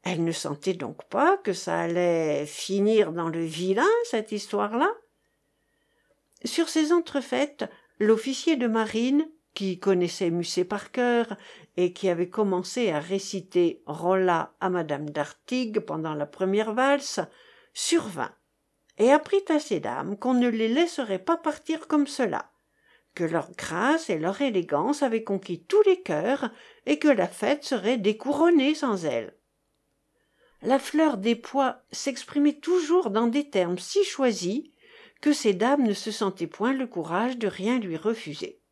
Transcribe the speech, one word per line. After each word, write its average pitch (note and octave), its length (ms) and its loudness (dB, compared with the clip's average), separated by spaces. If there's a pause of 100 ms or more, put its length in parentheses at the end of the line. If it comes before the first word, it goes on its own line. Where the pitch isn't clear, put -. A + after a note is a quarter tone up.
Elle E3+ 220 -2
ne E3 80 0
sentait E3 420 -6
donc C3 300 -10
pas D4 320 2
que A3+ 160 -4
ça E3+ 280 -4
allait E3+ 640 0
finir G3 680 2
dans E3+ 160 -2
le E3 160 -4
vilain, F3+ 400 0 (200)
cette A3 280 -4
histoire-là ? G#3 560 0 (1600)
Sur D#4+ 240 -2
ces D#4+ 240 2
entrefaites, C#4+ 720 -2 (340)
l'officier A3+ 560 2
de B3 120 0
marine, A#3 600 0 (280)
qui F#3+ 240 -4
connaissait F3+ 500 2
Musset E3+ 340 -2
par G3+ 280 -6
cœur A#3 440 0 (400)
et F3+ 160 2
qui F#3+ 160 -2
avait F3 200 0
commencé G3 640 0
à D3+ 100 -2
réciter F3+ 840 0
Rolla F3 760 0
à G3 80 -2
madame D3+ 420 -2
d'Artigues G#3+ 720 -4
pendant D#3+ 340 -6
la D3 120 -4
première G#3 480 -2
valse, C#4 460 0 (520)
survint F#3 600 -2 (680)
et A3+ 120 6
apprit D4+ 380 4
à D#4 100 4
ces G#3 220 -2
dames B2+ 380 -6
qu'on B3+ 160 0
ne B3 140 4
les A3+ 200 0
laisserait B3+ 500 0
pas E4 180 0
partir D#4+ 520 -6
comme D4 180 2
cela, - 460 -4 (640)
que F3 100 -2
leur D#3+ 280 -2
grâce B3+ 560 -2
et F3 100 0
leur F3 220 -2
élégance G3+ 640 0
avaient A3+ 220 -2
conquis F#3 400 -6
tous G#4 200 4
les F#4 160 4
cœurs G#3+ 500 -2 (340)
et D4 160 0
que D4+ 80 4
la G#3 180 4
fête C#4 380 -2
serait A#3 340 0
découronnée C#4 760 4
sans A3 300 -2
elles. A#2 300 -4 (1300)
La C4 160 2
Fleur D4+ 380 2
des A3 200 2
Pois C4 460 -2 (100)
s'exprimait C#4+ 600 0
toujours E4 560 2
dans A3 160 2
des C#4+ 220 0
termes F3+ 300 0
si G3 260 0
choisis A3+ 600 0 (560)
que D4+ 120 2
ces A3 220 2
dames B3+ 300 2
ne G#3 100 2
se - 160 -8
sentaient F#3+ 360 -4
point A3 260 -2
le C4+ 140 -2
courage G3+ 520 -4
de A3+ 80 -4
rien G3+ 320 -2
lui F#3 180 -4
refuser. D#3+ 640 -6 (120)